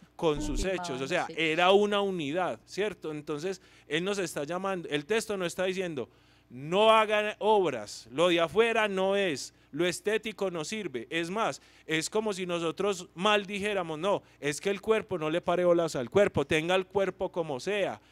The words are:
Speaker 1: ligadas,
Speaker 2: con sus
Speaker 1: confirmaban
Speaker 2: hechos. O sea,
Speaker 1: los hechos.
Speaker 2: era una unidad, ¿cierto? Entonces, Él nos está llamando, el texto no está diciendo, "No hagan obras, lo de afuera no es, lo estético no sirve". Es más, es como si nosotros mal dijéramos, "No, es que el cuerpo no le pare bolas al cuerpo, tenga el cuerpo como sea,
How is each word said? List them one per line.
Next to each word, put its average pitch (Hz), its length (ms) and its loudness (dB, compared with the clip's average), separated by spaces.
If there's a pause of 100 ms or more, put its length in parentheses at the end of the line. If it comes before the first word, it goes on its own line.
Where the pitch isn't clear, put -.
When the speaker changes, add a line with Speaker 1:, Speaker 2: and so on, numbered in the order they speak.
Speaker 1:
ligadas, - 160 -20
Speaker 2:
con 151 240 0
sus 143 200 -2
Speaker 1:
confirmaban 190 140 -2 (100)
Speaker 2:
hechos. 131 160 -6
O 135 60 -6
sea, 165 140 0
Speaker 1:
los 131 80 -4
hechos. 156 140 -6
Speaker 2:
era 165 280 4
una 202 300 6
unidad, 165 640 -2
¿cierto? 185 460 -6
Entonces, 151 500 -6 (260)
Él 160 160 -2
nos 196 140 -2
está 170 260 -6
llamando, 180 460 -6
el 147 160 -4
texto 214 320 -2
no 185 80 -4
está 175 200 -4
diciendo, 180 440 -4 (400)
"No 170 420 4
hagan 214 480 4
obras, 170 720 0
lo 160 160 2
de 170 140 4
afuera 214 480 2
no 190 260 0
es, 180 380 -2 (180)
lo 156 140 -2
estético 202 680 -2
no 165 140 -6
sirve". 156 440 -6
Es 165 200 -2
más, 190 320 -2 (240)
es 156 240 -2
como 214 240 0
si 185 120 -6
nosotros 175 680 -2
mal 208 320 2
dijéramos, 190 540 -4
"No, 180 220 0 (200)
es 143 180 -2
que 196 120 -2
el 202 100 -4
cuerpo 214 360 0
no 156 120 -2
le 165 100 0
pare 175 240 0
bolas 170 320 4
al 127 140 -2
cuerpo, 190 360 4
tenga 165 300 2
el 190 120 0
cuerpo 190 440 -2
como 156 300 -4
sea, 185 400 -4 (100)